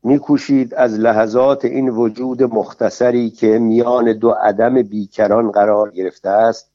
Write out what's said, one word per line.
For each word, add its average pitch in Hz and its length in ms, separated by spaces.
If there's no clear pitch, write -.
می‌کوشید 135 680
از 117 260
لحظات 117 640
این 131 240
وجود 120 540
مختصری 120 840
که 110 300
میان 117 540
دو 113 160
عدم 113 520
بیکران 107 720
قرار 104 400
گرفته 92 380
است 110 460